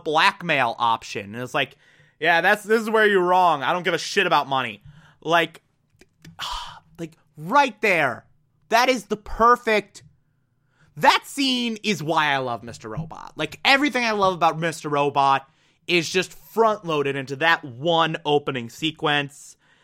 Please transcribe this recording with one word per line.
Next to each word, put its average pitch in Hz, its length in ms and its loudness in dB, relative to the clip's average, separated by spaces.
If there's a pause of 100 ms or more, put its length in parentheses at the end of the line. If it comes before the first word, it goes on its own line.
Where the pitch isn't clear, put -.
blackmail 160 720 0
option. 113 560 -2
And 120 100 -8
it's 123 100 -12
like, 139 240 -4 (420)
"Yeah, 170 220 2
that's, 202 220 2
this 220 180 0
is 214 80 -8
where 220 180 4
you're 190 160 4
wrong. 175 400 2
I 135 80 -2
don't 175 120 -2
give 175 100 -2
a 160 60 -2
shit 190 280 -2
about 147 200 2
money." 127 360 -4 (380)
Like, 165 400 0 (800)
<sighs> - 600 -12
like, 165 180 -12 (200)
right 226 440 0
there. 156 440 0 (440)
That 240 200 4
is 254 160 0
the 208 120 -4
perfect, 226 840 0 (920)
that 302 280 2
scene 247 580 -2
is 196 180 -2
why 151 320 0
I 139 40 0
love 120 260 -6
Mister 117 260 -16
Robot. 110 460 -12
Like, - 280 -8
everything 254 420 2
I 220 60 -2
love 196 220 2
about 160 260 0
Mister 160 300 -6
Robot 143 600 2 (380)
is 165 220 0
just 180 240 -4
front-loaded 165 800 -2
into 135 220 -8
that 165 260 2
one 160 640 -2
opening 147 440 -2
sequence. 147 880 -6 (260)